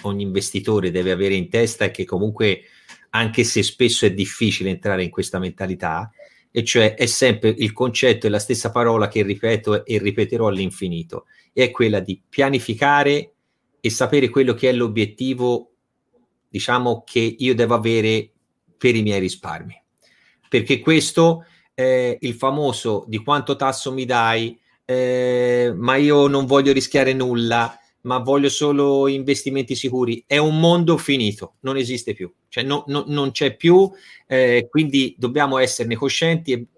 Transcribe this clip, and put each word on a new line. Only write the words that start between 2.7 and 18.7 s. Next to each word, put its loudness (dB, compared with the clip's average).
anche 0
se 0
spesso 0
è 2
difficile -4
entrare -4
in -6
questa -6
mentalità, -6
e -2
cioè 2
è 0
sempre 2
il 0
concetto, 0
è 2
la 0
stessa -4
parola 2
che -2
ripeto -2
e -2
ripeterò -2
all'infinito, -6
e 4
è -2
quella 2
di -8
pianificare 0
e -2
sapere 2
quello 2
che 0
è 2
l'obiettivo, -2
diciamo, -2
che -2
io 0
devo 2
avere 0